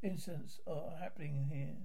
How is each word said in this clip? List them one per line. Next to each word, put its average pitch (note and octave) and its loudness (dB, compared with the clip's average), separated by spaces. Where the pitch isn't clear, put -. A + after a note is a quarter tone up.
incidents F3 0
are D#3+ 0
happening D3 2
here, C#3 0